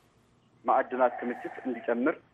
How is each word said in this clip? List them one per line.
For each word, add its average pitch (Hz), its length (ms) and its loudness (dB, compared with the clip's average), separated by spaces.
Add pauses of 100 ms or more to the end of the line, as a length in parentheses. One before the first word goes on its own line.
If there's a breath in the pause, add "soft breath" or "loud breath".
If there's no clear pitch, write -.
(640)
ማዕድናት 123 500 4
ክምችት 120 440 -6
እንዲጨምር 123 560 0 (180)